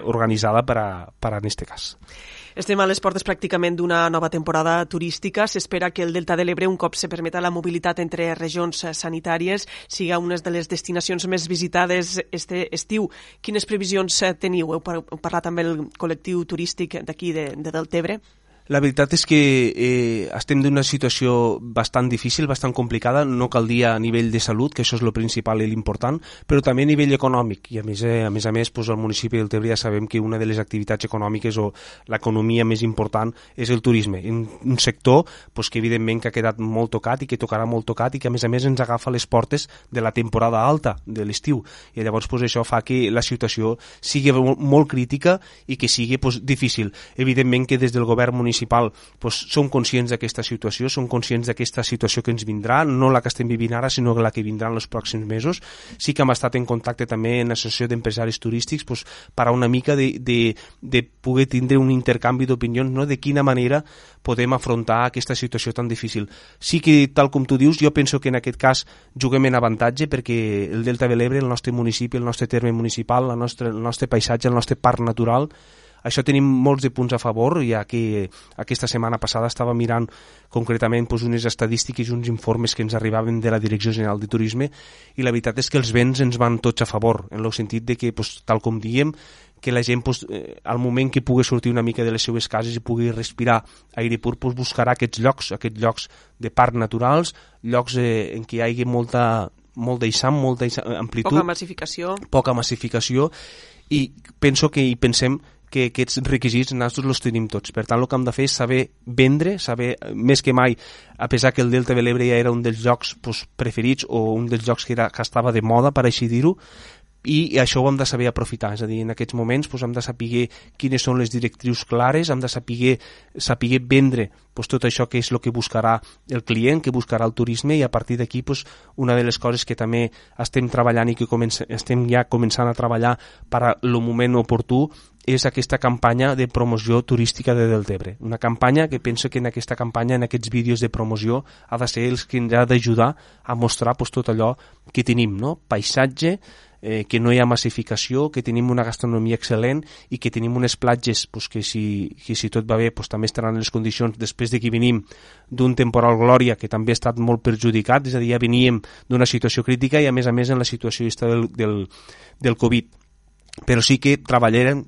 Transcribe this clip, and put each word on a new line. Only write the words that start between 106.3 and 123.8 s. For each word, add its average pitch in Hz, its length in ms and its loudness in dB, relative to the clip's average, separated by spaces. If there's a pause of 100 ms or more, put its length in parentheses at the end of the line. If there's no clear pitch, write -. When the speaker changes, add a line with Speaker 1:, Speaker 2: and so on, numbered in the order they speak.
Speaker 1:
nosaltres 123 340 -2
los 131 160 0
tenim 113 280 0
tots. - 240 -8
Per 110 100 -4
tant, 117 140 2
el 123 80 0
que - 80 -2
hem 127 120 0
de 117 80 -4
fer 135 120 0
és - 80 -2
saber 127 260 0 (240)
vendre, 139 540 2
saber, 120 400 -4
eh, 104 160 -10
més 123 260 4
que 131 140 2
mai, 123 220 4 (400)
a 120 100 -6
pesar 123 260 2
que - 80 0
el 123 100 2
Delta 127 240 2
de 120 60 2
l'Ebre 120 280 2
ja 120 100 4
era 120 120 2
un 120 120 0
dels 113 200 -2
llocs, 120 380 0
pues, - 240 -8 (100)
preferits 120 520 0
o 110 260 0
un 117 140 0
dels 113 180 -2
llocs 117 200 -2
que 127 80 -4
era, 113 160 0
que - 120 -8
estava 120 300 0
de 113 100 2
moda, 117 300 4
per 135 140 2
així 120 220 0
dir-ho, 131 300 2 (680)
i 151 320 2
això 127 240 2
ho 139 60 4
hem 139 80 2
de 135 80 0
saber 120 240 0
aprofitar. 117 440 -4
És 110 80 -6
a 110 60 -4
dir, 113 160 -4
en 113 80 -4
aquests 113 240 -6
moments, 123 320 0
pues, 123 160 -6
hem 120 80 -4
de 120 100 -4
saber 120 460 -2 (300)
quines 131 260 4
són 127 160 4
les 117 140 2
directrius 120 500 0
clares, 135 460 2
hem 127 100 0
de 127 80 -2
saber, 120 500 0 (380)
saber 123 480 0